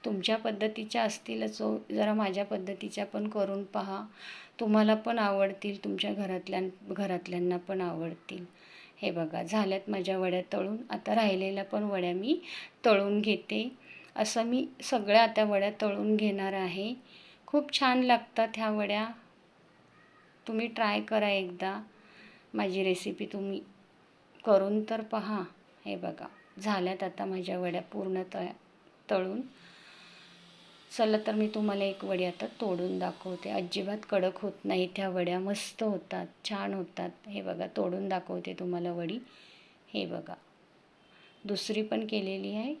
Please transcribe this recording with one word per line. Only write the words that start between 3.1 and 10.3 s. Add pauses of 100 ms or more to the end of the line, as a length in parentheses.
करून
पहा. (540)
तुम्हाला
पण
आवडतील,
तुमच्या
घरातल्यां-,
घरातल्यांना
पण
आवडतील. (560)
हे
बघा
झाल्यात
माझ्या
वड्या (120)